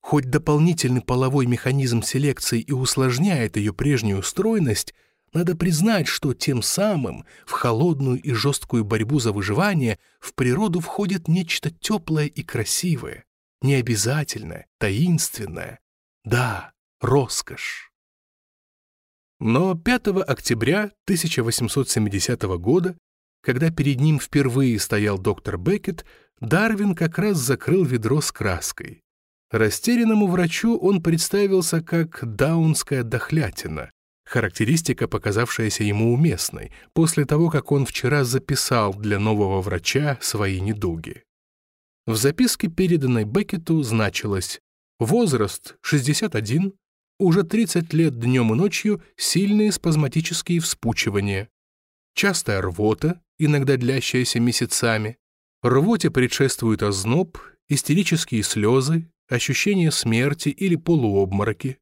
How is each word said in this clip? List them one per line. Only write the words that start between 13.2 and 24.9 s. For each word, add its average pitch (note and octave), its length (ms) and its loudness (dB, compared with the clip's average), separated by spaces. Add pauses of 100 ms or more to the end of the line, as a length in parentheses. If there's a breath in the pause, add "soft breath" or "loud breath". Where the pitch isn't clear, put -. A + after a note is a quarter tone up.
необязательное, A#2+ 1040 -2 (120)
таинственное. G#2+ 1000 -2 (460)
Да, A2+ 480 -2 (280)
роскошь. - 920 -2 (1500)
Но D3+ 360 2
пятого G3 500 0
октября C#3 680 -2 (140)
тысяча E3 360 0
восемьсот A#2+ 460 -2
семидесятого G2+ 680 -2
года, E3 400 0 (460)
когда C3+ 280 0
перед C#3+ 300 0
ним D3+ 180 4
впервые C3 640 2
стоял G#2 380 0